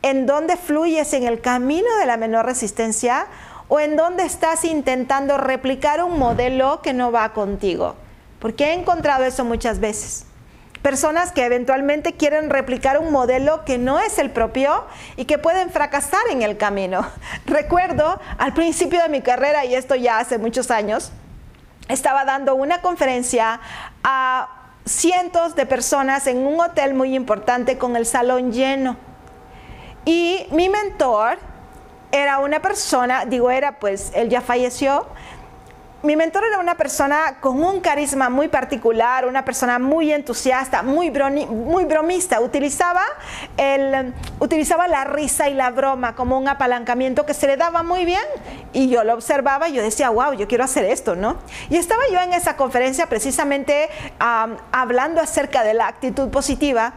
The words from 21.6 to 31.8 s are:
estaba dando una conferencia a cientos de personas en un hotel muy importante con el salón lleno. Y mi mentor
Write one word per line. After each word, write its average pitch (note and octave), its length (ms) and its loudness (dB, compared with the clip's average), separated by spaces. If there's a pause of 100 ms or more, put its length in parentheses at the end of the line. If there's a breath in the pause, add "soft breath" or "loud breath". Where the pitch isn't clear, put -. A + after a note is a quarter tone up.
estaba C4+ 380 0
dando C4+ 300 2
una D4+ 260 0
conferencia B3 800 0 (440 loud breath)
a B3+ 460 0 (360)
cientos E4+ 680 0
de C4+ 100 2
personas C4+ 600 0
en B3+ 200 0
un D4+ 140 0
hotel D#4 340 2
muy C4 220 2
importante B3 640 0
con B3 180 -2
el A#3 100 0
salón B3+ 460 2
lleno. C4 460 0 (1080 loud breath)
Y E4+ 460 0
mi F4 180 2
mentor D#4+ 680 0 (720)